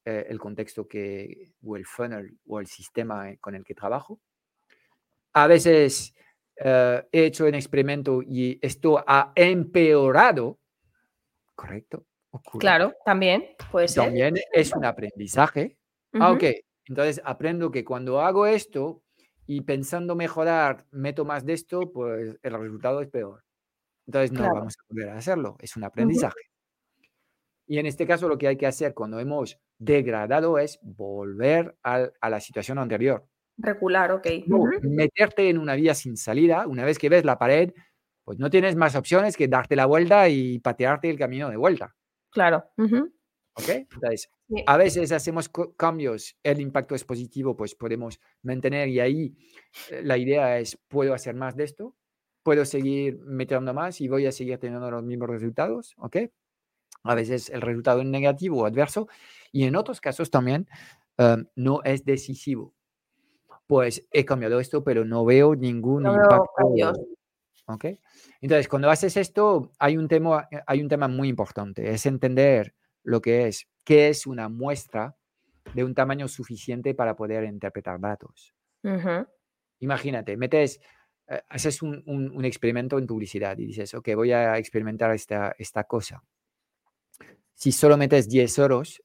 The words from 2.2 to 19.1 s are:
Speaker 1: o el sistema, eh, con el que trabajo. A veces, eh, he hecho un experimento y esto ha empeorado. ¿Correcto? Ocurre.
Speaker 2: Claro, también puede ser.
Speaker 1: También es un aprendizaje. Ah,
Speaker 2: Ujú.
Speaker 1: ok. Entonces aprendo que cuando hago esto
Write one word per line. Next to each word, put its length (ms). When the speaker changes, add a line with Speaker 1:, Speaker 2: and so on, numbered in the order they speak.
Speaker 1:
o 120
el 80
sistema, 640
eh, 80
con 160
el 80
que 100
trabajo. 460
A 140
veces, 640
eh, 540
he 140
hecho 200
un 100
experimento 640
y 400
esto 440
ha 300
empeorado. 1200
¿Correcto? 500
Ocurre. 300
Speaker 2:
Claro, 340
también 500
puede 160
ser. 180
Speaker 1:
También 300
es 200
un 120
aprendizaje. 920
Ah, 180
Speaker 2:
Ujú. 60
Speaker 1:
ok. 60
Entonces 400
aprendo 460
que 120
cuando 380
hago 260
esto 560